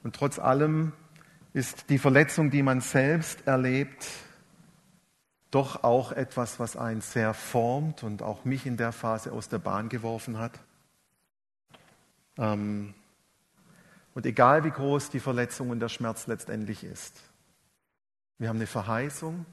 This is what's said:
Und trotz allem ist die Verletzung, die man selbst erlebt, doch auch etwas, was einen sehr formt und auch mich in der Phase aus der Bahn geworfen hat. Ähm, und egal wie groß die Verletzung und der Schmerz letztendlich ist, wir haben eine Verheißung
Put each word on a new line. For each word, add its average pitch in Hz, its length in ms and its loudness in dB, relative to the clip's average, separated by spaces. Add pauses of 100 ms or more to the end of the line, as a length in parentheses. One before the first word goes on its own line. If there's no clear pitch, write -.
Und - 120 -8
trotz 143 240 0
allem 156 540 4 (580)
ist - 380 -4
die 139 100 6
Verletzung, 147 500 4
die 139 140 2
man 131 180 4
selbst 147 640 0
erlebt, 131 640 0 (1400)
doch 135 320 0
auch 123 280 4
etwas, 127 480 -4
was 117 160 -6
einen 113 260 -4
sehr 110 340 0
formt 131 680 -2
und 104 220 -6
auch 101 200 -6
mich 127 220 -2
in 127 100 -2
der 117 160 -2
Phase 113 400 -4
aus 113 180 -8
der 110 100 -4
Bahn 101 280 -2
geworfen 113 520 -6
hat. 117 200 -8 (1800)
Ähm, 104 560 -2 (1200)
und 120 100 -8
egal 127 380 8
wie 156 80 0
groß 139 400 0
die 131 80 -2
Verletzung 123 500 -2
und 120 100 -2
der 113 100 -2
Schmerz 113 360 -6
letztendlich 107 580 -6
ist, - 380 -14 (1160)
wir 113 100 -2
haben 110 80 -2
eine 113 80 -2
Verheißung 139 880 -6